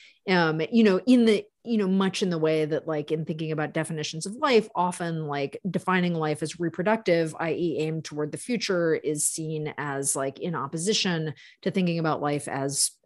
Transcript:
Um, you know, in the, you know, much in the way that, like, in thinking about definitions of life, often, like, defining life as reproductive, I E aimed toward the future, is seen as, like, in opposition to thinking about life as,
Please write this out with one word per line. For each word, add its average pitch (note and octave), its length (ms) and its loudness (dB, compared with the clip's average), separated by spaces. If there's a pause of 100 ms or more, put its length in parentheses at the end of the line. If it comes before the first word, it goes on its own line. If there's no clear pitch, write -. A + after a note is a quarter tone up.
(280)
Um, E3 320 4 (100)
you A3+ 140 6
know, F#3+ 220 6
in B3 180 8
the, G#3 200 4 (200)
you A3+ 140 0
know, G3 100 2
much F#3+ 340 2
in F#3 80 0
the E3 80 0
way D#3 260 2
that, D3+ 220 -2
like, D3+ 260 -2
in D#3 120 -2
thinking D#3 280 -4
about D3+ 200 -2
definitions D#3+ 540 -6
of G3+ 100 -10
life, B3+ 380 4
often, E3+ 520 -2
like, C#3+ 340 -4 (100)
defining F3+ 440 2
life D3+ 280 -2
as D3+ 160 -6
reproductive, F3 800 0
I D#3+ 140 -2
E D#3 260 -2
aimed D#3+ 260 -4
toward D3 280 -6
the D#3 60 -10
future, F3 560 0
is D3 320 -2
seen D#3 500 -4
as, C#3 400 -2
like, C3+ 220 -4
in E3+ 160 -4
opposition D#3+ 800 -2 (280)
to G3 80 -2
thinking F3 280 0
about D#3+ 240 0
life D3 260 -2
as, C#3 420 -2 (160)